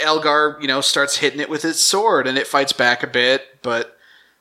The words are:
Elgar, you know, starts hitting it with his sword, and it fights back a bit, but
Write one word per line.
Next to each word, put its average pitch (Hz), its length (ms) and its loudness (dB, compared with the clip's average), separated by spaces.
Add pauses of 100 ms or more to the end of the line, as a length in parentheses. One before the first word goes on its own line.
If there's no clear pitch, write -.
Elgar, 151 600 2
you 147 80 -6
know, 135 120 0
starts 139 380 0
hitting 143 220 -2
it 147 100 -6
with 151 120 -6
his 160 200 -2
sword, 196 440 2
and 131 120 0
it 143 80 -2
fights 139 260 0
back 120 300 0
a - 40 -8
bit, 127 560 0
but 117 360 -6 (420)